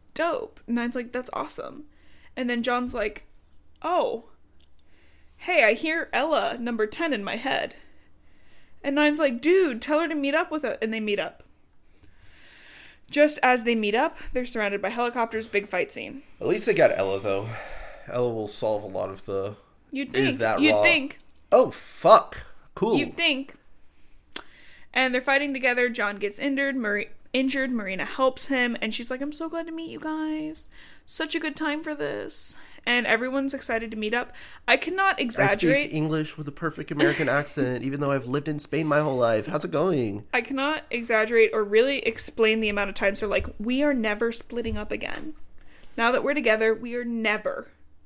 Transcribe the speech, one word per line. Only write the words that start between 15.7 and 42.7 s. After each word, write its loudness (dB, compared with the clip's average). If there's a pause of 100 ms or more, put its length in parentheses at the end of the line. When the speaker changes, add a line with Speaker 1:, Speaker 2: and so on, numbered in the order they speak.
Speaker 1:
scene. -12 (180)
Speaker 2:
At -2
least 2
they 4
got 6
Ella, 0
though. 0 (580)
Ella -2
will -4
solve -2
a -10
lot -4
of -12
the -4 (340)
Speaker 1:
You'd -6
Speaker 2:
"Is 4
Speaker 1:
think. -2
Speaker 2:
that 2
Speaker 1:
You'd 6
Speaker 2:
raw?" 4
Speaker 1:
think. 2 (320)
Speaker 2:
Oh, 8
fuck. 4 (300)
Cool. 2
Speaker 1:
You'd 0
think. 0 (1400)
And 2
they're 0
fighting 2
together. 2
John -2
gets -6
injured. 0
Mar-, -2 (260)
injured. 0
Marina -4
helps 0
him. 0
And -2
she's -6
like, -4
"I'm -4
so -8
glad -6
to -10
meet -8
you -12
guys. -6 (360)
Such -6
a -2
good -6
time -2
for -6
this." -6 (300)
And 2
everyone's 0
excited -4
to -8
meet -2
up. -4 (340)
I 6
cannot 0
exaggerate. 4
Speaker 2:
I 2
speak -6
English 0
with -8
a -10
perfect -6
American 2
Speaker 1:
<laughs> 4
Speaker 2:
accent, -2
even -2
though 2
I've 0
lived -2
in -2
Spain -2
my 4
whole 0
life. 4
How's -2
it -6
going? 0
Speaker 1:
I 2
cannot -4
exaggerate 4
or 0
really 4
explain 0
the 0